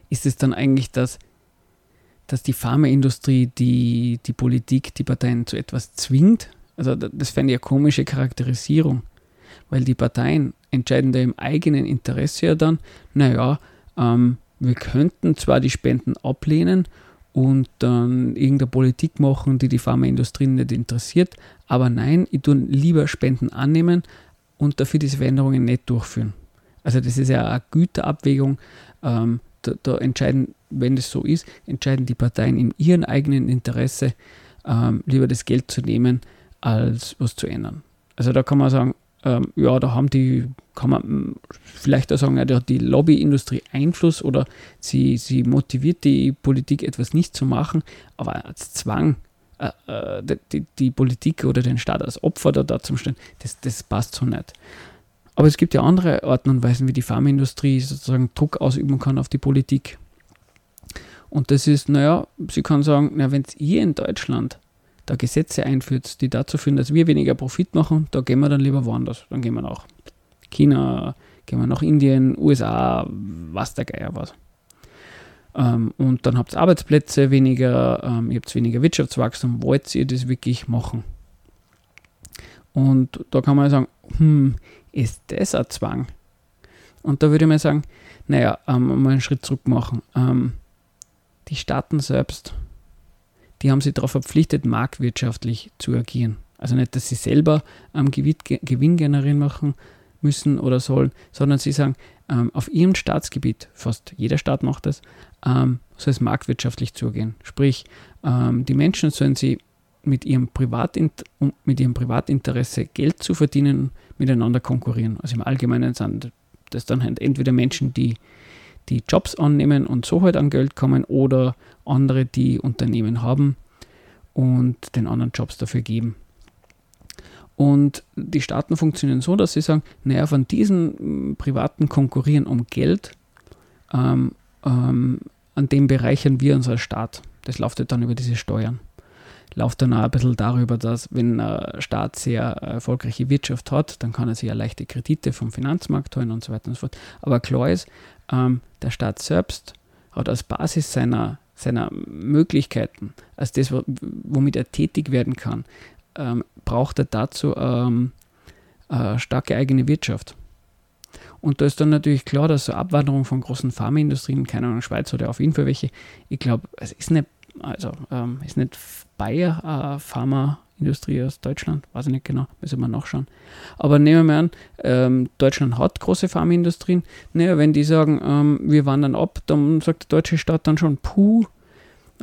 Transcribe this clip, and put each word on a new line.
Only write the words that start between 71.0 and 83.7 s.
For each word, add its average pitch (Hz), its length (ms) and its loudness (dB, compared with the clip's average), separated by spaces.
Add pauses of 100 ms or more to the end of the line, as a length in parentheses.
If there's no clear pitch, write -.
gehen 123 120 -4
wir 123 80 0
nach 131 160 -2
Indien, 139 560 4
U 147 140 4
S 123 100 2
A, 120 480 -2
was 95 640 -10
der - 120 -6
Geier - 280 -10
was. - 180 -10 (1200)
Ähm, 120 420 0
und 131 280 2
dann 127 120 2
habt - 160 -4
ihr - 60 -2
Arbeitsplätze 151 720 2
weniger, 127 720 2
ähm, 117 260 -2
ihr 120 60 -2
habt - 180 -8
weniger 120 280 0
Wirtschaftswachstum, 123 800 -2
wollt 135 320 0
ihr 131 100 0
das 127 220 -4
wirklich 127 400 -4
machen? 117 340 -4 (1700)
Und 135 600 2
da 135 80 2
kann 139 160 4
man 143 120 4
sagen, 139 200 2 (280)